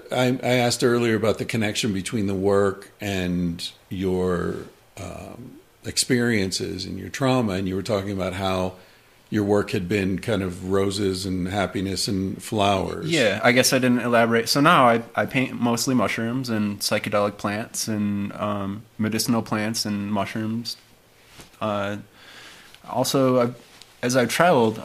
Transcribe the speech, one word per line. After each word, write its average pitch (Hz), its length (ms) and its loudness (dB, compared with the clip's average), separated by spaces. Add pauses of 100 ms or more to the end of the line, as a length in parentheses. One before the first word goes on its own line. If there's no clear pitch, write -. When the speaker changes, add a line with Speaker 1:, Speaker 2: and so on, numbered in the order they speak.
(120)
Speaker 1:
I, 127 160 2 (160)
I 123 140 2
asked 120 260 0
earlier 120 320 4
about 104 240 2
the 113 60 -6
connection 107 480 -2
between 98 340 -2
the 98 80 -2
work 98 560 2 (100)
and 90 680 -2 (220)
your, 92 680 -2 (400)
um, 95 560 -14 (320)
experiences 101 1000 0
and 92 140 -8
your 95 100 -10
trauma, 127 440 0
and 95 140 -2
you 92 80 -2
were 98 80 -2
talking 101 280 -2
about 92 220 -2
how 92 400 -2 (560)
your 104 140 0
work 101 280 2
had 92 180 -2
been 95 300 0
kind 101 240 0
of 92 280 -6
roses 98 540 0
and 92 220 -2
happiness 95 600 -2
and 95 340 -2
flowers. 98 680 0
Speaker 2:
Yeah, 113 340 2
I 123 80 6
guess 123 220 4
I 131 60 4
didn't 123 220 2
elaborate. 117 460 4
So 143 140 2
now 151 260 8
I, 117 140 4 (140)
I 107 100 2
paint 120 340 -2
mostly 117 360 0
mushrooms 117 540 -2
and 104 300 -2
psychedelic 104 580 0
plants 104 500 -6
and, 104 460 -2
um, 101 500 -6 (160)
medicinal 110 420 0
plants 110 440 -4
and 101 280 -4
mushrooms. 110 640 -4 (840)
Uh, 104 380 -4 (920)
also, 127 540 2
I've, 123 140 0 (480)
as 123 120 0
I've 120 140 2
traveled, 120 560 4